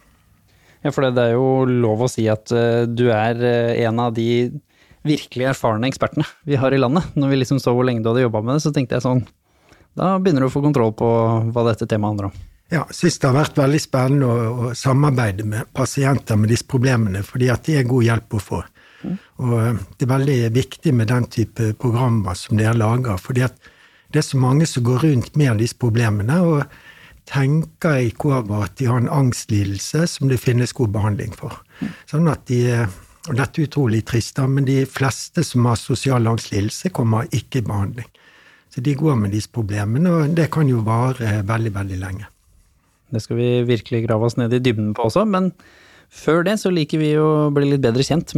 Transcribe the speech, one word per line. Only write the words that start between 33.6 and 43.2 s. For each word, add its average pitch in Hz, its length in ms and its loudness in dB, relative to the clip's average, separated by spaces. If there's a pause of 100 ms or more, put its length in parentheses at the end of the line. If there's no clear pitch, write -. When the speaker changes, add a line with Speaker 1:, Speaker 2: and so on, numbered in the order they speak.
Speaker 2:
utrolig 110 400 0
trist - 320 -4
da, 131 80 0
men 135 160 2
de 135 240 2
fleste - 560 -4
som 123 240 2
har 117 80 2
sosial 123 560 0
angstlidelse 107 640 -4
kommer 113 400 0
ikke 123 240 -4
i 101 80 -4
behandling. 101 400 -4 (640)
Så - 80 -10
de 139 160 0
går 143 240 0
med 101 160 -2
disse - 160 -4
problemene, 110 560 -2
og 165 320 0
det 156 160 0
kan 151 160 2
jo 113 160 0
vare, 120 400 0
eh, 107 160 0
veldig, 107 380 -2
veldig 95 260 -6
lenge. 101 240 -12 (800)
Speaker 1:
Det 117 80 -2
skal 117 220 -4